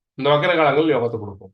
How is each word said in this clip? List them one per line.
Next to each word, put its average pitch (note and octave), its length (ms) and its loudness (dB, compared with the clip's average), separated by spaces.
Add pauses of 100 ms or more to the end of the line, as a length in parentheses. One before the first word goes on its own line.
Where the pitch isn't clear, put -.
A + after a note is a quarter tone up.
(180)
இந்த C3 160 -4
வக்ர E3+ 260 2
காலங்கள் D3+ 360 2
யோகத்தை A#2 260 -2
கொடுக்கும், G2+ 320 -16